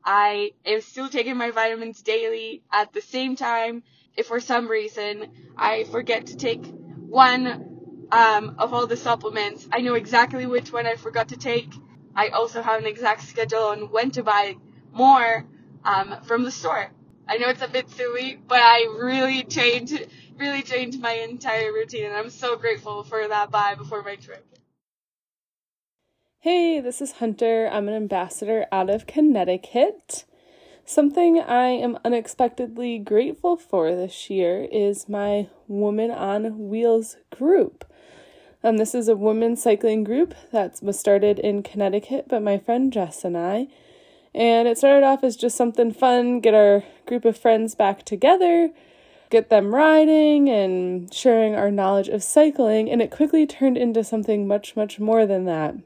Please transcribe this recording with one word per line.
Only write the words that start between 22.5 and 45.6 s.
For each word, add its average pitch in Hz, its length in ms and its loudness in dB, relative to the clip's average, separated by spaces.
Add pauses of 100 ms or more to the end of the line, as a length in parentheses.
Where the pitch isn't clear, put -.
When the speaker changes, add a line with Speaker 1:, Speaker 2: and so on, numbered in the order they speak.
Speaker 1:
grateful 214 460 -6
for 220 240 -6
that 208 240 -4
buy 202 240 0
before 202 260 -12
my 202 140 -12
trip. - 300 -20 (1900)
Speaker 2:
Hey, 339 420 0
this 247 200 -8
is 277 120 -10
Hunter. 226 580 -2
I'm 202 160 -4
an 214 60 -6
ambassador 208 800 -4
out 190 180 0
of 220 160 0
Connecticut. 262 1200 0 (580)
Something 330 560 4
I 247 280 2
am 240 360 -2
unexpectedly 240 920 -4
grateful 262 580 0
for 175 400 -2
this 180 340 -10
year 190 420 -2
is 202 360 -2
my 202 420 -4 (180)
Woman 208 420 -2
on 214 580 -6
Wheels 226 480 0 (140)
group. - 560 0 (800)
Um, 226 140 2
this 220 180 -2
is 226 120 0
a 226 80 4
women's 220 460 0
cycling 220 420 2
group 269 300 -2 (180)
that 196 300 -2
was 202 180 -6
started 202 380 4
in 202 240 -2
Connecticut 202 680 -4
by 240 120 -2
my 202 180 0
friend 247 340 0
Jess 185 320 -6
and 175 140 -4
I. 196 300 -4 (640)
And 233 340 4
it 233 100 0
started 277 280 8
off 269 180 4
as 247 120 0
just 233 220 -4
something 233 340 2